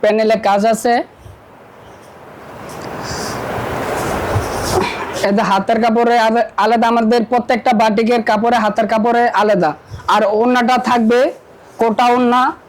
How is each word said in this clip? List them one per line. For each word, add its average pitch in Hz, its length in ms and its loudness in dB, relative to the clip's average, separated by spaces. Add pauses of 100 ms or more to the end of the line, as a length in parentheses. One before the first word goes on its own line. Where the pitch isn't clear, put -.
প্যানেলে 214 360 2 (100)
কাজ 202 180 2
আছে। 226 280 2 (4000)
এতে 202 120 0
হাতের 196 400 0
কাপড়ে 233 380 2
আবে-, 226 280 2 (100)
আলাদা, 226 300 2
আমাদের 233 340 2 (100)
প্রত্যেকটা 240 420 0
বাটিকের 220 500 2
কাপড়ে, 233 340 0
হাতের 214 300 0
কাপড়ে 233 360 2 (180)
আলাদা। 190 300 2 (360)
আর 208 140 2 (160)
ওড়নাটা 247 400 2
থাকবে 240 420 2 (580)
কোটা 226 360 2
ওড়না 247 280 2 (280)